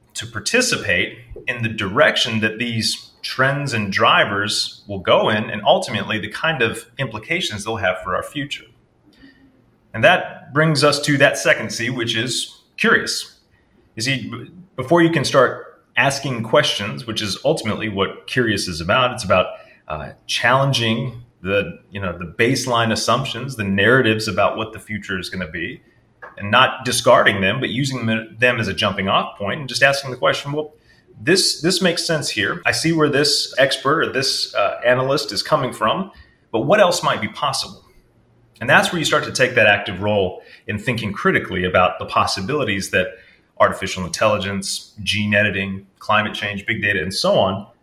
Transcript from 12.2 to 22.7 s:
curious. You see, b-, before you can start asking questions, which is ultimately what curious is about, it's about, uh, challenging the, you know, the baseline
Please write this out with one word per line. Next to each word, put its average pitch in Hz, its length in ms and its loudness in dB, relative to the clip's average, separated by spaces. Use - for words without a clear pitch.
curious. - 640 0
You 110 60 -8
see, 120 280 -4
b-, 120 200 -12
before 165 260 4
you 165 80 6
can 151 140 0
start - 600 2
asking 131 460 0
questions, 139 640 0
which 104 160 -6
is 98 220 -6
ultimately 110 440 -2
what 98 380 -4
curious 107 420 0
is 82 120 -6
about, 117 320 2
it's 107 120 -8
about, 92 220 4
uh, 76 220 -10
challenging 117 960 2
the, 101 360 -2
you 101 100 -10
know, 90 160 -4
the 85 100 -12
baseline 117 640 0